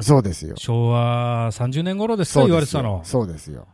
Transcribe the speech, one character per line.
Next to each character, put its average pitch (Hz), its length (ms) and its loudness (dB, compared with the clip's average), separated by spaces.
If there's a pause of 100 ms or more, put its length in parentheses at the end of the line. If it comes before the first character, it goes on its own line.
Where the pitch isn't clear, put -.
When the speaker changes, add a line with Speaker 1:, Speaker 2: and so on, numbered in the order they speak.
Speaker 1:
そ 139 160 6
う 120 60 4
で 95 100 -2
す 78 140 -10
よ。 - 100 -8
Speaker 2:
昭 117 320 0
和 120 640 0
三 123 200 -4
十 151 120 -2
年 185 120 -2
頃 220 220 -2
で 180 80 0
す - 80 -4
か、 147 60 4
Speaker 1:
そ 135 80 6
う - 20 4
で - 0 -
す - 0 -
よ。 - 0 -
Speaker 2:
言 170 60 4
わ 160 60 4
れ 147 40 0
て - 80 -6
た 147 80 0
の。 101 240 -2
Speaker 1:
そ 127 160 0
う 104 100 -2
で 78 60 -10
す 76 140 -16
よ。 60 220 -16